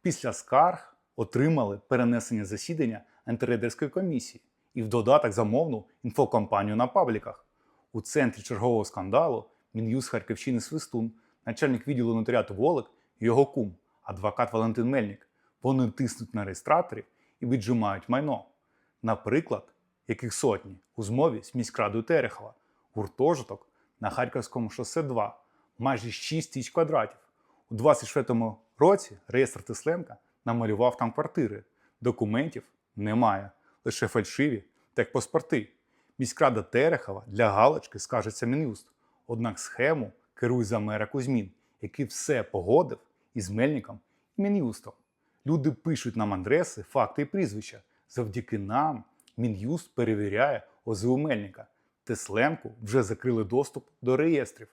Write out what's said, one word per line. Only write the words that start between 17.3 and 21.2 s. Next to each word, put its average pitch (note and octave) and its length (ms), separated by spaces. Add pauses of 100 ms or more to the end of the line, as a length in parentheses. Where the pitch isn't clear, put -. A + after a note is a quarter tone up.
і C3 60
віджимають A2+ 640
майно. C3 360 (580)
Наприклад, A2+ 680 (340)
яких A2+ 260
сотні G2 420 (200)
у A#2 80
змові A#2+ 400